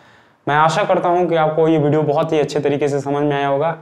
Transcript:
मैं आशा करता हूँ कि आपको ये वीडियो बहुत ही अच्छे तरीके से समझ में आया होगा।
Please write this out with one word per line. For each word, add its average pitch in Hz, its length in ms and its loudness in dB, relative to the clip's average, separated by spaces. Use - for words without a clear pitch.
मैं 143 80 -2
आशा 160 300 2
करता 185 240 0
हूँ 175 200 0
कि 165 80 -2
आपको 156 320 2
ये 160 100 2
वीडियो 147 240 2
बहुत 156 300 0
ही 160 60 2
अच्छे 147 220 -2
तरीके 143 280 0
से 139 120 -2
समझ 143 220 -4
में 147 140 0
आया 139 120 -2
होगा। 151 340 -2